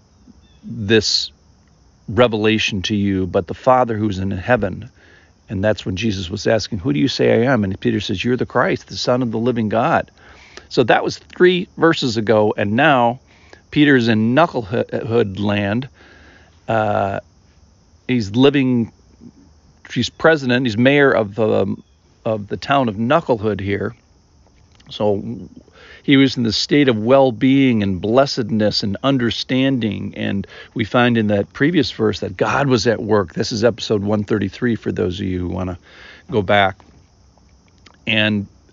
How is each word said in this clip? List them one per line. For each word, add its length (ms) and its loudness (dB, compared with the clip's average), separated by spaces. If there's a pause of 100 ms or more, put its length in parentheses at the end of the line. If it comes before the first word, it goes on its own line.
(640)
this 640 0 (800)
revelation 720 2
to 120 -4
you, 320 0
but 200 -2
the 80 -8
Father 420 2
who's 220 -2
in 120 -4
heaven." 600 -4 (580)
And 140 -6
that's 240 -2
when 100 -4
Jesus 340 -4
was 160 -6
asking, 320 -2
"Who 140 -4
do 60 -2
you 100 2
say 240 0
I 200 2
am?" 120 2
And 160 -4
Peter 200 0
says, 240 -6
"You're 120 0
the 100 -4
Christ, 420 -2
the 80 -12
Son 260 0
of 80 -4
the 80 -4
living 300 0
God." 420 0 (580)
So 160 2
that 200 2
was 140 -6
three 580 2
verses 400 2
ago, 400 2
and 160 -2
now 480 2 (500)
Peter's 380 4
in 260 2
knucklehood 1040 -2
land. 500 -2 (800)
Uh, 540 -2 (840)
he's 300 -2
living, 560 0 (960)
he's 200 -4
president, 560 0
he's 100 -4
mayor 340 4
of 240 -2
the, 400 0 (520)
of 220 -6
the 100 -8
town 320 -2
of 60 -8
Knucklehood 640 -2
here. 340 -4 (960)
So 320 -2 (800)
he 160 4
was 180 4
in 60 -2
the 100 0
state 360 2
of 100 2
well-being 840 4
and 200 -2
blessedness 800 0
and 200 -4
understanding, 1120 -2
and 320 -4 (280)
we 100 -4
find 320 2
in 120 2
that 260 0
previous 360 0
verse 300 -2
that 160 -8
God 320 0
was 180 2
at 160 0
work. 300 0
This 180 -4
is 140 -2
episode 380 0
one 220 0
thirty-three 520 -2
for 160 -6
those 280 -2
of 60 -4
you 140 -4
who 80 -6
wanna 300 -6 (520)
go 120 0
back. 340 2 (1300)
And 400 0 (260)